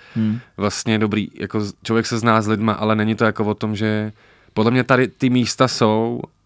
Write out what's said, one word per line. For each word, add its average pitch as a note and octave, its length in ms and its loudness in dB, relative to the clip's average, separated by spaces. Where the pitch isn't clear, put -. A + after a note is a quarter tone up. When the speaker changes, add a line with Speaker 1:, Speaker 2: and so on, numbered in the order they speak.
Speaker 1:
Hmm. A2 240 0
Speaker 2:
vlastně G#2 360 -2
je A2 40 2
dobrý, G#2 300 -2
jako, - 220 -4
z-, G2+ 120 -6
člověk A2+ 220 0
se A#2+ 140 -4
zná A2+ 220 2
s G#2 60 -2
lidma, G#2+ 260 0
ale G#2+ 220 0
není G#2+ 200 0
to, A#2 100 2
jako, G#2+ 200 0
o G#2 80 0
tom, G#2+ 220 -4
že G#2+ 360 -2
podle A2 180 2
mě B2+ 120 2
tady B2+ 240 2
ty B2+ 220 -2
místa B2 380 2
jsou, A2+ 540 0